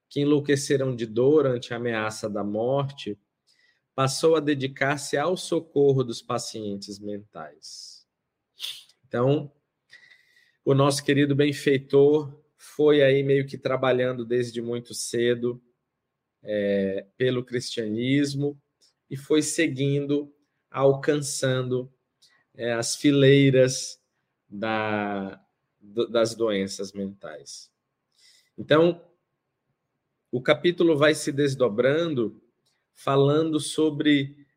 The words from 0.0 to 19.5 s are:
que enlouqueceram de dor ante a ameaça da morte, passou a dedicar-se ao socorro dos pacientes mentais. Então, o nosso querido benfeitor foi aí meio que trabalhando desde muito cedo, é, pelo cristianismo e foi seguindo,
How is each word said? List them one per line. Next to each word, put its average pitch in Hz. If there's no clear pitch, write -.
que 143
enlouqueceram 139
de 113
dor 135
ante 123
a 120
ameaça 113
da 101
morte, 117
passou 135
a 156
dedicar-se 143
ao 170
socorro 135
dos 117
pacientes 104
mentais. 101
Então, 139
o 139
nosso 139
querido 143
benfeitor 143
foi 147
aí 139
meio 139
que 135
trabalhando 127
desde 120
muito 117
cedo, 120
é, 101
pelo 127
cristianismo 131
e 135
foi 151
seguindo, 143